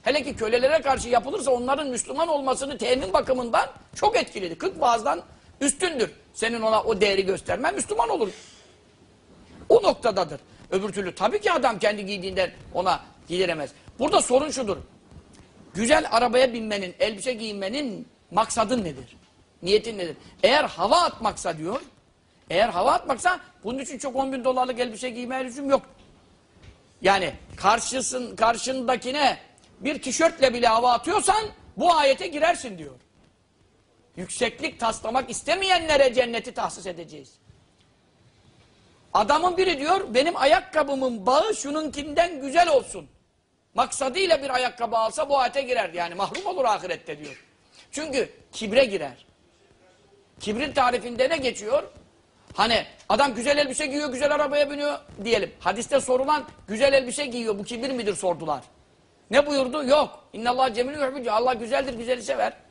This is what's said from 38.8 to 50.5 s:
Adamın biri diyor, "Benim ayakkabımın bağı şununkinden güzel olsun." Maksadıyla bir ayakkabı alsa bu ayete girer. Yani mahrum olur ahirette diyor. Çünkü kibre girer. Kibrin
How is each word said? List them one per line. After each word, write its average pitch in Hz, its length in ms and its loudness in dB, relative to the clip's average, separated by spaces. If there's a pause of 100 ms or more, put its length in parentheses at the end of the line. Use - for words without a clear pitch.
Adamın 311 440 4
biri 359 220 2
diyor, 320 340 0
"Benim 294 240 4
ayakkabımın 277 880 2
bağı 320 300 4
şununkinden 294 840 -2
güzel 330 280 2
olsun." 196 380 0 (680)
Maksadıyla 269 680 0
bir 269 60 -6
ayakkabı 233 480 -2
alsa 226 320 -2
bu 285 100 4
ayete 247 220 0
girer. 240 320 -2
Yani 170 220 -4
mahrum 202 300 -4
olur 359 200 -2
ahirette 165 540 -4
diyor. 143 240 -16 (480)
Çünkü 277 380 -4 (220)
kibre 226 340 2
girer. 156 400 -8 (1120)
Kibrin 240 340 -4